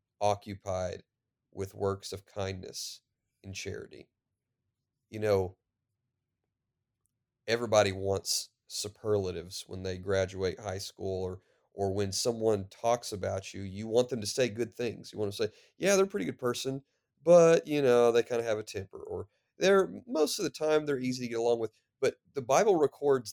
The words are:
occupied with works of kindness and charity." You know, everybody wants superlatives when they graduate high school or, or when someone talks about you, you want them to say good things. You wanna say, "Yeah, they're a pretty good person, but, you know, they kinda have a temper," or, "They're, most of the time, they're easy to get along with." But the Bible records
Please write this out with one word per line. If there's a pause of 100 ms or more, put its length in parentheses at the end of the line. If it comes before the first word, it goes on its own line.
(200)
occupied (500)
with
works
of
kindness (420)
and
charity." (1000)
You
know, (1900)
everybody
wants (180)
superlatives
when
they
graduate
high
school
or, (320)
or
when
someone
talks
about
you,
you
want
them
to
say
good
things.
You
wanna
say, (280)
"Yeah,
they're
a
pretty
good
person, (400)
but,
you
know,
they
kinda
have
a
temper,"
or, (300)
"They're, (140)
most
of
the
time,
they're
easy
to
get
along
with." (260)
But (180)
the
Bible
records